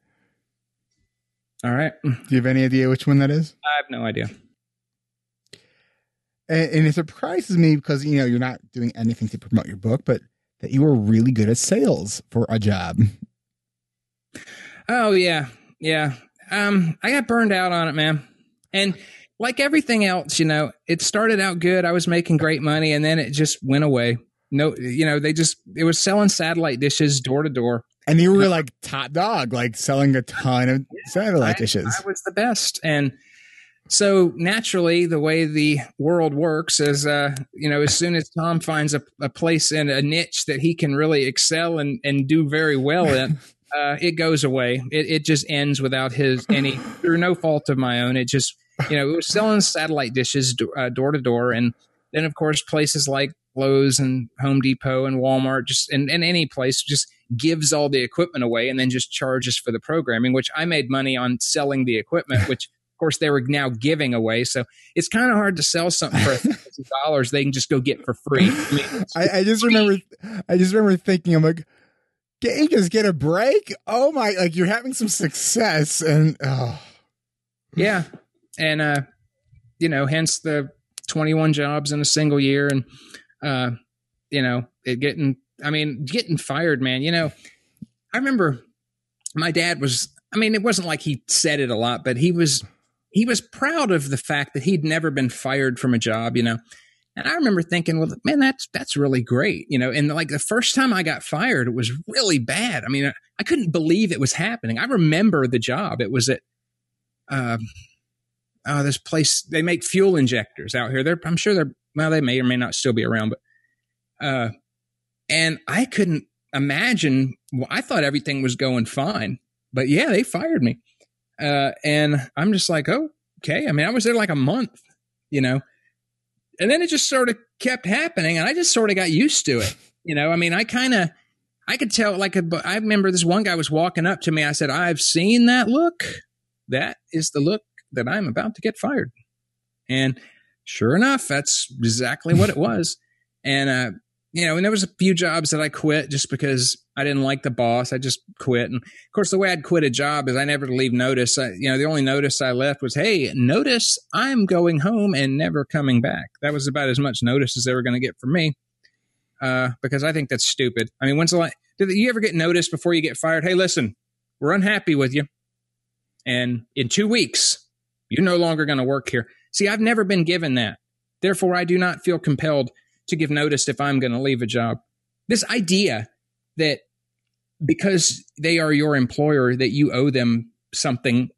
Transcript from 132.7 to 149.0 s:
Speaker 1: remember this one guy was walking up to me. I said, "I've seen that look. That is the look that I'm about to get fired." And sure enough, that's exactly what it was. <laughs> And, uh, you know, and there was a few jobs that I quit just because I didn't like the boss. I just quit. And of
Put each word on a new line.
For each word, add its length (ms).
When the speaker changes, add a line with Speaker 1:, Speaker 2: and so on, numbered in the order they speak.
Speaker 1:
remember 360
this 140
one 180
guy 100
was 160
walking 380
up 140
to 100
me. 120
I 100
said, 180
"I've 300
seen 440
that 220
look. 380
That 300
is 200
the 80
look 220
that 160
I'm 200
about 280
to 60
get 180
fired." 320
And 320
sure 320
enough, 320
that's 400
exactly 560
what 160
it 80
was. 440
<laughs> 60
And, 240
uh, 220
you 120
know, 120
and 80
there 60
was 120
a 60
few 140
jobs 380
that 100
I 80
quit 400
just 200
because 460
I 80
didn't 180
like 200
the 80
boss. 420
I 40
just 220
quit. 300
And 140
of 320